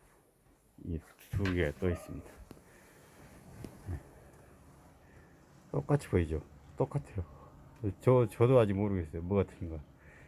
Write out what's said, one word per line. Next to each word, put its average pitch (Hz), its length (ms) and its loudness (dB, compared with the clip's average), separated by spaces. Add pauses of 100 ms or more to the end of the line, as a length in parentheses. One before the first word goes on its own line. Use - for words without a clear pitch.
(840)
이 82 140 -4 (320)
두 95 120 -4 (120)
개가 80 240 2
또 92 100 0
있습니다. - 380 -6 (1600)
네. 87 100 -6 (1700)
똑같이 143 380 -2
보이죠? 80 340 2 (340)
똑같아요. 135 480 -4 (760)
저, 123 280 6
저도 127 300 4
아직 104 160 6
모르겠어요. 95 480 -2
뭐가 92 220 2
틀린가. 82 340 -10 (500)